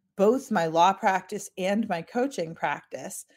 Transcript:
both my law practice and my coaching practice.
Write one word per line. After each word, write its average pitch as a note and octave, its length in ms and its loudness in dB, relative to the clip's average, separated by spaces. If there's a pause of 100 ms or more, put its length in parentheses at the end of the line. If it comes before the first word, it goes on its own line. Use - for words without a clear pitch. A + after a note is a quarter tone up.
(180)
both A3+ 340 2
my E3+ 160 2
law E3+ 260 4
practice F#3+ 640 -2
and G3+ 320 -2
my E3+ 140 -4
coaching A#3+ 500 -4
practice. - 720 -6 (120)